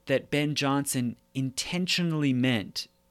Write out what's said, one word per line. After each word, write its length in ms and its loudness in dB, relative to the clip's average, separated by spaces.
that 240 0
Ben 240 0
Jonson 600 0
intentionally 960 0
meant 560 0